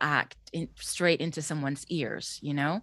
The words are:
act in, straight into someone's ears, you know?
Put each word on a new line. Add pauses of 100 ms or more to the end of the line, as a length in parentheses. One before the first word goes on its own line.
act (160)
in, (100)
straight
into
someone's
ears,
you
know?